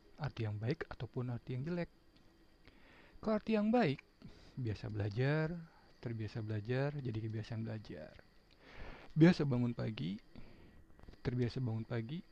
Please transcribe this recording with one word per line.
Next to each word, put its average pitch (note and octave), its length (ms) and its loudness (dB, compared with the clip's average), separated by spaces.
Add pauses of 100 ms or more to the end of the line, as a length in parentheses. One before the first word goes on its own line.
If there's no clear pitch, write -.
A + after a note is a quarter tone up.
(160)
arti A#2 320 -4
yang G#2 80 -2
baik A#2 320 -2
ataupun B2 480 -4
arti B2 240 -6
yang C#3+ 80 -4
jelek. F3 240 -4 (1300)
Kalau G#3+ 160 2
arti G#3+ 160 0
yang G#3+ 160 4
baik, A3+ 320 6 (560)
biasa A2+ 320 -2
belajar, B2+ 640 2 (480)
terbiasa A2+ 400 -4
belajar, A#2+ 640 0
jadi A2 160 -2
kebiasaan A2+ 480 -4
belajar. G2+ 480 -8 (960)
Biasa D#3+ 320 10
bangun B2 320 2
pagi, B2 400 -4 (1040)
terbiasa B2 400 0
bangun A2+ 240 0
pagi A#2+ 480 -4